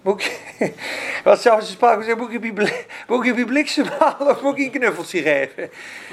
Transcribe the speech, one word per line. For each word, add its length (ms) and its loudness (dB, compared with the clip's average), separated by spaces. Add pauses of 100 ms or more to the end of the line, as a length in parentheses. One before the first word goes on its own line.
Moet 200 -2
ik, 540 -6
<laughs> 480 -8
wat 180 6
zou 200 6
ze 100 -10
spraken 320 4
zeggen? 200 -2
"Moet 100 -8
ik 100 -6
je 100 -6
blik-, 540 -4
moet 180 0
ik 100 2
je 100 0
bliksem 400 0
halen 500 2
of 60 -10
moet 100 2
ik 60 -6
je 80 0
een 60 -8
knuffeltje 500 -2
geven?" 480 0 (440)